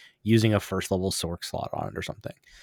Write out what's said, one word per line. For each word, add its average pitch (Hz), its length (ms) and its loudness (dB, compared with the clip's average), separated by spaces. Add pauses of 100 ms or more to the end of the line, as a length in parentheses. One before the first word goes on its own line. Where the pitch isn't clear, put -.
(220)
using 110 320 6
a 101 60 4
first - 320 -4
level 95 180 0
Sorc 85 340 -6
slot - 280 -6
on - 160 -4
it - 100 -10
or - 40 -4
something. - 320 -10 (280)